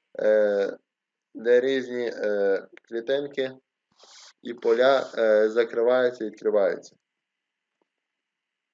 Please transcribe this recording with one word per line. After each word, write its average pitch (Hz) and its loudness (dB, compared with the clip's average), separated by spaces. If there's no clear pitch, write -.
е, 104 2
де 120 2
різні, 123 -2
е, 101 -2
клітинки 135 -4
і 120 -10
поля, 127 2
е, 110 4
закриваються 120 0
і 110 -6
відкриваються. 101 -2